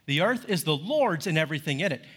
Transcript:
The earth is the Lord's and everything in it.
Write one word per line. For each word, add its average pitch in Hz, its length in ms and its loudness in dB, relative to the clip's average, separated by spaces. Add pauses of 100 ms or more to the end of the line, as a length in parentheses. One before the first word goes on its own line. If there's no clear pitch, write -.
The 143 160 2
earth 233 260 0
is 190 160 0
the 151 120 2
Lord's 202 500 0
and 160 100 2
everything 151 440 -2
in 180 120 0
it. 123 120 -8 (120)